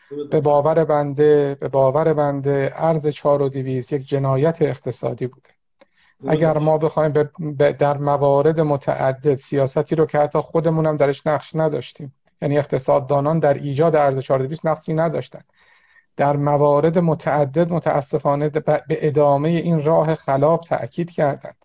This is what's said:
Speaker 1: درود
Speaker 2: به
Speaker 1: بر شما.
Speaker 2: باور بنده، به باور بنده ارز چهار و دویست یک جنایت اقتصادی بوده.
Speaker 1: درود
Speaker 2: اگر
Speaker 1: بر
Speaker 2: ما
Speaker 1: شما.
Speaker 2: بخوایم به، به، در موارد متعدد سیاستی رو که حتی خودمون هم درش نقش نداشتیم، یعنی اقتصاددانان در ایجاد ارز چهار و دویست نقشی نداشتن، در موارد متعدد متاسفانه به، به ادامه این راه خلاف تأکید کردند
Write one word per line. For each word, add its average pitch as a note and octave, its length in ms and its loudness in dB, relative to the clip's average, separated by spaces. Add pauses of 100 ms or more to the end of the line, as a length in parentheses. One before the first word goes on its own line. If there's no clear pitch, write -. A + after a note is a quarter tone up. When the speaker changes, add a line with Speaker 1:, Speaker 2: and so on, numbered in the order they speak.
(120)
Speaker 1:
درود D3 180 -10
Speaker 2:
به D#3 100 0
Speaker 1:
بر C#3 40 -2
شما. D3 180 4
Speaker 2:
باور D#3+ 240 2
بنده، D3 760 2
به C#3+ 80 -6
باور C#3 460 2
بنده C#3 600 0
ارز D#3 320 0
چهار C#3+ 340 0
و C#3 80 0
دویست C3 440 -6
یک C3+ 140 -6
جنایت C#3 540 0
اقتصادی B2+ 680 -4
بوده. - 220 -16 (680)
Speaker 1:
درود C3+ 120 -4
Speaker 2:
اگر D#3 220 2
Speaker 1:
بر D3 60 0
Speaker 2:
ما D3+ 60 -2
Speaker 1:
شما. D#3 120 2
Speaker 2:
بخوایم D3+ 340 0
به، D3 180 0 (100)
به، C#3+ 340 0
در C#3+ 240 0
موارد C#3+ 640 2
متعدد C#3 760 0
سیاستی C#3 600 -2
رو D#3 100 2
که - 120 -4
حتی D3 220 0
خودمون D#3+ 460 -2
هم D3+ 120 0
درش C#3 300 0
نقش D3 280 -4
نداشتیم، D3 600 -4 (260)
یعنی D3 160 0
اقتصاددانان C#3+ 840 0
در D3 140 2
ایجاد D3 420 0
ارز C#3 240 2
چهار C3+ 220 -2
و C3 40 -2
دویست D#3 200 -10
نقشی D#3 280 -4
نداشتن، D#3 480 -4 (760)
در C#3+ 200 0
موارد D3 640 2
متعدد D#3 720 0
متاسفانه D3+ 800 -2
به، C#3+ 120 -4
به D3+ 280 -2
ادامه D3 600 2
این E3 340 0
راه D#3+ 320 2
خلاف C#3+ 520 0
تأکید E3+ 440 -6
کردند - 540 -4